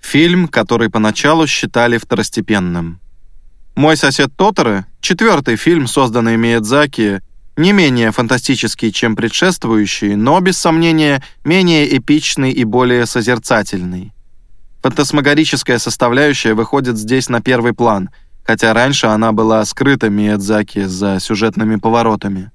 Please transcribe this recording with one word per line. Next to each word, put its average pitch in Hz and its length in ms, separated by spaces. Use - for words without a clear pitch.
Фильм, 170 460
который 113 420
поначалу 143 560
считали 117 500
второстепенным. 90 1040
Мой 151 220
сосед 139 400
Тоторо, 131 480
четвёртый 170 560
фильм, 160 300
созданный 117 500
Миядзаки, 117 880
не 175 160
менее 127 400
фантастический, 120 800
чем 110 240
предшествующий, 110 1000
но, 127 260
без 185 180
сомнения, 160 680
менее 160 540
эпичный 139 560
и 123 120
более 123 420
созерцательный. 104 1040
Фантасмагорическая 143 960
составляющая 120 760
выходит 117 460
здесь 127 320
на 120 100
первый 120 320
план, 104 380
хотя 113 300
раньше 123 320
она 110 260
была 110 320
скрыта 127 460
Миядзаки 104 720
за 95 340
сюжетными 110 580
поворотами. 104 800